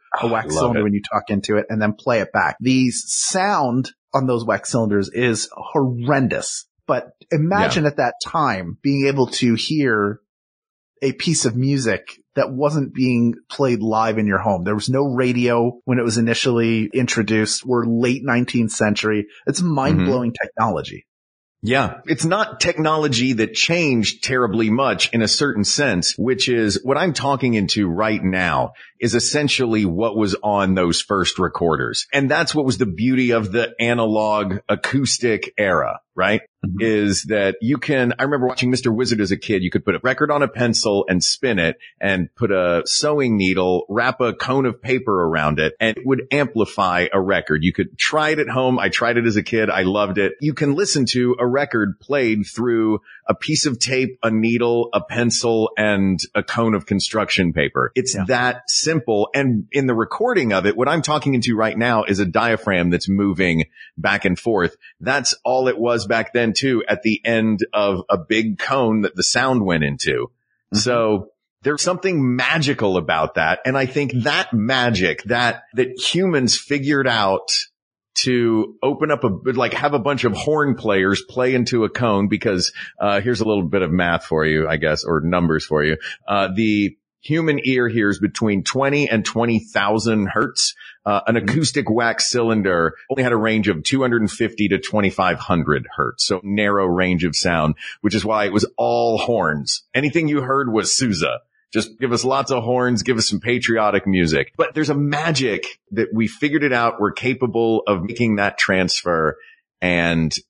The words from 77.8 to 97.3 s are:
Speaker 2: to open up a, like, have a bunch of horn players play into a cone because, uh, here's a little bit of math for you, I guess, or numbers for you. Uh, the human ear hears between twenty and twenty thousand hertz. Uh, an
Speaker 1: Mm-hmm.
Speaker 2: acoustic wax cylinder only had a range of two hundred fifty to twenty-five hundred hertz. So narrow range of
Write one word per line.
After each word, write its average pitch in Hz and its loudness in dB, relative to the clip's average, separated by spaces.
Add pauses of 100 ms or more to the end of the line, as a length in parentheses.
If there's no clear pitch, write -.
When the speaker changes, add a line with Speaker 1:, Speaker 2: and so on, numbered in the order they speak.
Speaker 2:
to 117 0
open 143 0
up 147 0
a, 120 2 (240)
like, 117 0
have 147 0
a 139 2
bunch 135 -2
of 113 2
horn 147 0
players 98 0
play 127 0
into 120 0
a 101 0
cone 104 0
because, 95 -2 (280)
uh, 101 0
here's 110 -2
a 113 0
little 104 2
bit 90 0
of 85 0
math 87 0
for 78 0
you, 78 2
I 80 0
guess, 76 0
or 80 0
numbers 82 0
for 76 0
you. 78 0 (300)
Uh, 98 0
the 104 0 (260)
human 156 0
ear 127 2
hears 104 0
between 104 0
twenty 139 0
and 104 0
twenty 117 0
thousand 107 0
hertz. - -2 (300)
Uh, 101 0
an 113 2
Speaker 1:
Mm-hmm. 104 0
Speaker 2:
acoustic 143 0
wax 117 0
cylinder 98 2 (160)
only 135 -2
had 123 2
a 117 2
range 110 2
of 85 -4
two 135 0
hundred 120 2
fifty 107 -2
to 95 2
twenty-five 95 0
hundred 73 0
hertz. 64 -4
So 95 -2
narrow 101 0
range 90 2
of 82 -2